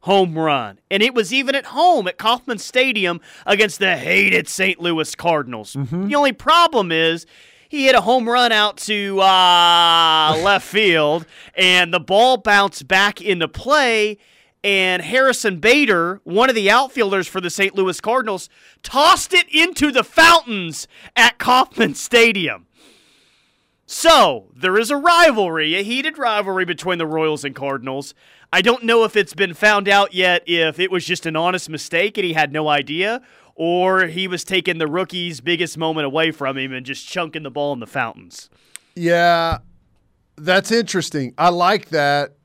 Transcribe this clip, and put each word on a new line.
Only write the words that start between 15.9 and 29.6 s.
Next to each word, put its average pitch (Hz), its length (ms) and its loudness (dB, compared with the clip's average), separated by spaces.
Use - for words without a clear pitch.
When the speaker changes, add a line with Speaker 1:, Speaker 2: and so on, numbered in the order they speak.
Speaker 1:
one 214 260 0
of 240 40 0
the 196 160 0
outfielders 214 580 0
for 185 140 -8
the 175 80 -6
Saint 196 240 -2
Louis 190 260 -2
Cardinals, 220 480 -4
tossed 339 520 2
it 349 200 2
into 311 360 2
the 240 140 0
fountains 240 840 2
at 233 240 2
Kauffman 247 560 0
Stadium. 190 720 0
So, 190 680 4
there 185 240 0
is 226 120 0
a 285 60 0
rivalry, 220 800 2
a 196 80 -2
heated 269 340 -6
rivalry 208 480 -2
between 175 340 -4
the 165 80 -4
Royals 156 380 -2
and 139 120 -8
Cardinals. 135 580 -8
I 180 100 2
don't 240 220 0
know 233 200 4
if 214 120 -2
it's 202 180 -2
been 180 200 -4
found 202 340 2